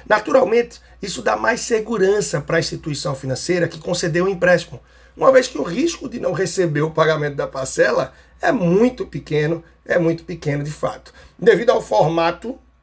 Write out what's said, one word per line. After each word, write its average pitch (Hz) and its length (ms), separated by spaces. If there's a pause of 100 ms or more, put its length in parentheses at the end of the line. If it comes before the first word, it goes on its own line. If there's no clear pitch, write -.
Naturalmente, 233 720 (180)
isso 185 220
dá 220 140
mais 226 260
segurança 208 800
para 165 160
a - 20
instituição 147 540
financeira 147 540
que - 100
concedeu 180 480
o 190 40
empréstimo, 175 500 (360)
uma 262 160
vez 254 160
que - 120
o 262 40
risco 269 460
de 240 100
não 180 140
receber 165 480
o 156 80
pagamento 156 460
da 143 100
parcela 139 680 (280)
é - 100
muito 220 540
pequeno, 151 580 (220)
é - 140
muito 165 240
pequeno 147 400
de 151 80
fato, - 420 (240)
devido - 320
ao 226 140
formato 170 720 (260)